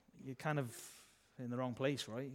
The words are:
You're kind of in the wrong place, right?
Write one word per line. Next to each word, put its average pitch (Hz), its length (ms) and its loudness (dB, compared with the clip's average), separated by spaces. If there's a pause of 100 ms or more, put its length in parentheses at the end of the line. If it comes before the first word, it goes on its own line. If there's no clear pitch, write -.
(240)
You're 131 120 -4
kind 151 240 4
of 117 120 0 (680)
in 123 100 -2
the 123 60 0
wrong 127 180 2
place, 135 320 2
right? 127 280 -4